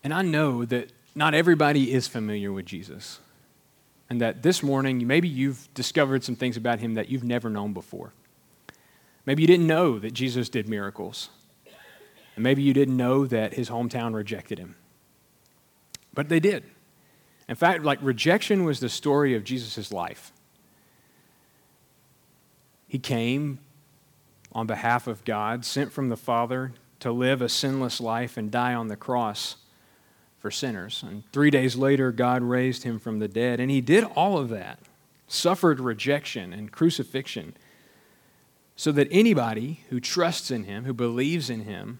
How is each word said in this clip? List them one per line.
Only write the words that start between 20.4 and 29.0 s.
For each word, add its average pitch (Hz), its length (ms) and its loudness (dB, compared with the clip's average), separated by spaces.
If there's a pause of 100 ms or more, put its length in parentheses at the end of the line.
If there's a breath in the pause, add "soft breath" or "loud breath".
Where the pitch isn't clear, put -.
He 135 120 -6
came 127 580 -2 (960)
on 113 160 -4
behalf 117 400 0
of 110 180 -8
God, 113 400 -2
sent 139 260 -4
from 135 180 -2
the 113 80 -2
Father 123 560 -2 (260)
to 120 120 -4
live 127 300 2
a 120 80 0
sinless 131 500 -2
life 117 380 -4
and 107 140 -6
die 123 240 0
on 117 140 -4
the 104 60 -6
cross 113 600 -4 (840 soft breath)